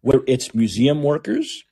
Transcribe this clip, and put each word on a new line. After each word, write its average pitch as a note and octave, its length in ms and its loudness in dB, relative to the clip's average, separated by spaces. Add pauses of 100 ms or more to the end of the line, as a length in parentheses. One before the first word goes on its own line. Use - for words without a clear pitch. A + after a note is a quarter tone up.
whether C3 260 2
it's B2+ 260 -2
museum A2+ 480 0
workers F3 720 -4